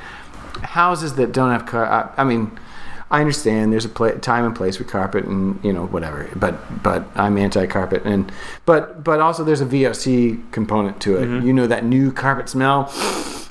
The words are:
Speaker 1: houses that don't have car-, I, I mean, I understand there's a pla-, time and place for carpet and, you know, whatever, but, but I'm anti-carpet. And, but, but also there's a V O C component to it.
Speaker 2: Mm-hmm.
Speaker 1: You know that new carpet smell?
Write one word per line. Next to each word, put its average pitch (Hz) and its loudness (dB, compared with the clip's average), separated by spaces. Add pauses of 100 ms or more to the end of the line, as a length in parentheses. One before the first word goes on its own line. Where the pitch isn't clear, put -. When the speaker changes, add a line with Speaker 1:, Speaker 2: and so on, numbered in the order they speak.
(600)
Speaker 1:
houses 165 0
that 120 0
don't 127 2
have 117 -2
car-, 117 0 (320)
I, 135 2
I - 4
mean, 117 0 (600)
I 147 4
understand 110 2
there's 110 0
a 107 -8
pla-, 113 0
time 120 2
and 113 -2
place 95 -2
for - -8
carpet 98 -2
and, 95 -2
you 101 2
know, 87 -2
whatever, 80 -6
but, 90 0 (280)
but 90 0 (100)
I'm 101 2
anti-carpet. 95 0
And, 101 0 (340)
but, 165 2
but 156 2
also 165 2
there's 151 2
a 135 2
V 135 2
O 117 2
C 123 2 (120)
component 104 0
to 98 2
it. 120 0
Speaker 2:
Mm-hmm. 120 -2
Speaker 1:
You 131 6
know 123 4
that 117 0
new 131 4
carpet 135 0
smell? 135 2 (640)